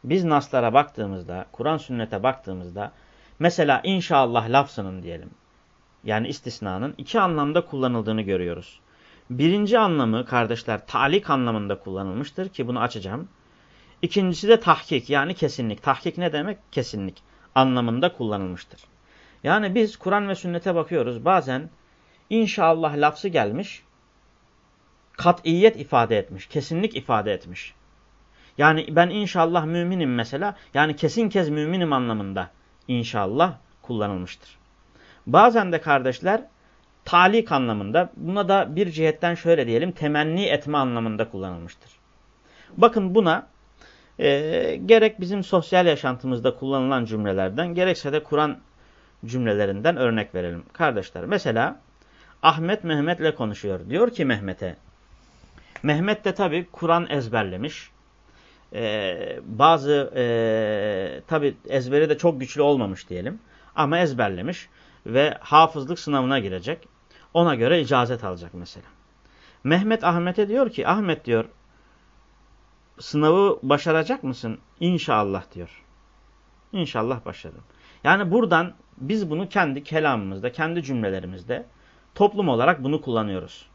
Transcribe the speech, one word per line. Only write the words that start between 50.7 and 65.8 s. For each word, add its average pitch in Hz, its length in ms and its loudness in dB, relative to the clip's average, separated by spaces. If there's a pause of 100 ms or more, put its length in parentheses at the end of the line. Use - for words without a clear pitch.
Kardeşler, 107 520 -4
mesela 151 560 -2 (640)
Ahmet 165 420 2
Mehmet'le 156 520 0
konuşuyor. 98 540 -6
Diyor 214 200 2
ki 175 140 -4
Mehmet'e, 98 520 -4 (1080)
Mehmet 208 420 0
de 190 100 0
tabii 175 380 -2
Kur'an 170 380 0
ezberlemiş. 110 800 -4 (840)
E, 104 720 -4
bazı, 143 720 2
e, 107 1120 0
tabi 147 300 0 (120)
ezberi 135 400 2
de 151 100 2
çok 156 220 2
güçlü 139 220 -2
olmamış 127 460 2
diyelim. 101 300 -8 (380)
Ama 156 220 2
ezberlemiş 120 720 -2 (380)
ve 135 340 2
hafızlık 160 580 4